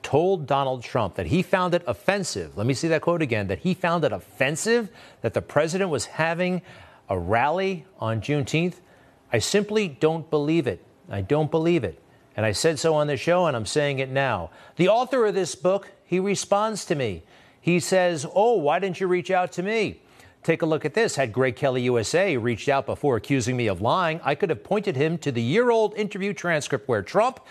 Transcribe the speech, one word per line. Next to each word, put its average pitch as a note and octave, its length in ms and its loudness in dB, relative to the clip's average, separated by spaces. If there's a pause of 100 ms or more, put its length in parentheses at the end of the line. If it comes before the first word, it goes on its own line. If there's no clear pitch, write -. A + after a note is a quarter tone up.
told E3 440 0
Donald C3+ 360 -2
Trump G#2+ 320 -2
that F2 140 -6
he D3 120 2
found F3+ 320 0
it F3 140 2
offensive, A#2 720 -4
let G#2 80 -2
me C3+ 80 2
see E3 140 -2
that D#3 120 2
quote E3+ 220 0
again, A2+ 240 0
that G2 140 -4
he F3+ 120 0
found E3+ 320 0
it A#2+ 80 0
offensive E3 800 -2 (320)
that A#2+ 100 -2
the A#2 80 -2
president E3 480 0
was C3+ 160 -2
having E3+ 560 -2 (480)
a F#2+ 100 -2
rally D3 680 0 (120)
on A2 220 -4
Juneteenth? D3+ 600 -2 (520)
I A#2 60 4
simply G#3 500 0
don't D#3 400 -2
believe D3+ 380 0
it. F#2 180 -4 (240)
I G2+ 140 -6
don't D3 280 0
believe E3 340 2
it. E2 180 -8 (340)
And G#2+ 80 0
I A2 60 2
said D#3 300 0
so D#3+ 160 2
on D3 100 2
the D3 100 -2
show, F3 300 2
and C#3 100 0
I'm A2 80 -4
saying C#3+ 360 -2
it C3 100 -6
now. B2+ 400 -2 (240)
The F3 140 2
author A#3+ 360 2
of G3 120 2
this F#3 180 -2
book, F#3+ 380 0 (120)
he F3+ 140 0
responds G3+ 680 0
to E3+ 100 0
me. G#2+ 260 -4 (380)
He F3 180 2
says, F3 560 2
"Oh, A#3 200 4
why D#3+ 260 2
didn't F#3 180 -4
you F#3+ 80 -2
reach F3+ 240 0
out F3+ 220 0
to F3 100 -6
me?" G3 380 -2 (420)
Take E3 200 0
a E3 40 2
look D#3 180 0
at D3 100 -4
this. A3 200 2
Had B2+ 180 0
Greg B2+ 220 0
Kelly B2+ 280 0
U B2 140 2
S A2 160 -2
A F3 240 2
reached A#2 320 -2
out C#3 180 2
before C3 280 0
accusing B2+ 420 0
me A#2+ 120 0
of F2+ 120 -2
lying, D#3+ 440 0
I C#3 100 0
could F3+ 160 -2
have C3 140 -6
pointed F#3+ 320 -2
him D#3+ 220 0
to D3 120 -4
the A#2+ 100 -2
year-old G#3+ 540 2
interview G3+ 380 -4
transcript D3+ 560 -2
where G#2+ 140 0
Trump G#3 360 0 (120)